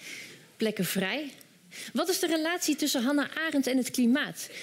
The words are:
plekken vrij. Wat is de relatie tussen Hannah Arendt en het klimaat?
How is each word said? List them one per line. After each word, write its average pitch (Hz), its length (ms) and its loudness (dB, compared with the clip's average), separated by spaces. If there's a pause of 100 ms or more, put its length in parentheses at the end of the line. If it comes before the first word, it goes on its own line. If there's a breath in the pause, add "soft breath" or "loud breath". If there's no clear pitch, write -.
(560 loud breath)
plekken 214 280 0
vrij. 208 480 -2 (600 loud breath)
Wat 320 160 0
is 359 100 2
de 359 80 0
relatie 320 500 0
tussen 277 260 0
Hannah 277 260 2 (180)
Arendt 285 200 2
en 254 100 2
het 240 140 0
klimaat? 240 600 2 (120)